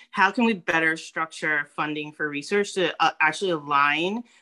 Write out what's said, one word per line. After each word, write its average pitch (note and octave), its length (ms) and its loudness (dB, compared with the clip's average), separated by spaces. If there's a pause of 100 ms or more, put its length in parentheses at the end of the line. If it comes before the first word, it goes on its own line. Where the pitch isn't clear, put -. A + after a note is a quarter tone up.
(100)
how G3 200 4
can A#3+ 140 2
we A3+ 80 4
better E3 460 0
structure D#3 760 -4
funding D3+ 380 -6
for D3+ 160 -4
research G3 460 -2
to, E3+ 280 0
uh, E3 100 2 (100)
actually E3 300 0
align D3 720 0 (160)